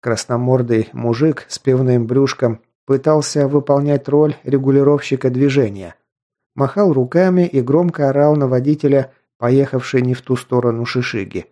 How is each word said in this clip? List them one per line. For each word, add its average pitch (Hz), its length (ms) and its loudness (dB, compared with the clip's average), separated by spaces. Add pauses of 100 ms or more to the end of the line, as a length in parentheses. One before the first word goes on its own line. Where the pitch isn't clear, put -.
Красномордый 120 920 -2
мужик 123 540 -2
с - 120 -14
пивным 127 480 0
брюшком 127 540 0 (240)
пытался 143 640 0
выполнять 143 600 0
роль 147 360 2
регулировщика 135 840 0
движения. 123 680 -2 (600)
Махал 165 360 0
руками 175 540 2
и 139 160 0
громко 151 480 0
орал 143 260 2
на 139 120 0
водителя, 135 640 0 (260)
поехавшей 131 640 0
не 127 140 0
в 123 80 -16
ту 131 120 -2
сторону 120 500 -2
шишиги. 107 680 -6